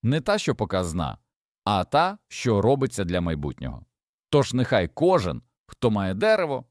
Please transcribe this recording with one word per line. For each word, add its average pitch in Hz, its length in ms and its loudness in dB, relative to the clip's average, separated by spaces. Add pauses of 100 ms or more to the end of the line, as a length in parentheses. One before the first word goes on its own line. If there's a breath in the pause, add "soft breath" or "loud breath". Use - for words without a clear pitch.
Не 139 180 0
та, 202 180 0
що - 160 -2
показна, 87 640 -4 (460)
а 95 200 0
та, 180 340 0 (100)
що 107 340 0
робиться 131 420 0
для 87 160 -2
майбутнього. 71 640 -6 (460)
Тож 139 240 2
нехай 117 340 2
кожен, 131 540 0 (240)
хто - 240 -2
має 98 240 0
дерево, 160 560 0